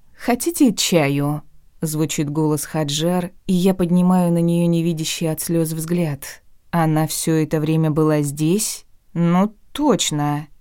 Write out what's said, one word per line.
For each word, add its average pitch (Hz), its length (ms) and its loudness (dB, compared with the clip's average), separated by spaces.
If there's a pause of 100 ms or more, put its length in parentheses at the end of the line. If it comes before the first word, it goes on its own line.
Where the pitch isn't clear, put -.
(160)
хотите 247 580 0
чаю?» 143 680 0 (380)
Звучит 151 500 -2
голос 151 340 0
Хаджар, 160 680 -2 (140)
и 190 60 0
я 185 220 4
поднимаю 180 580 2
на 170 60 2
нее 170 280 2
невидящий 165 640 -2
от 156 100 -6
слез 165 320 -2
взгляд. 156 720 -4 (280)
Она 160 360 2
все - 280 -2
это 156 260 0
время 160 300 0
была 151 320 2
здесь? 156 640 -2 (300)
Ну, 180 400 2 (180)
точно. 151 760 0 (140)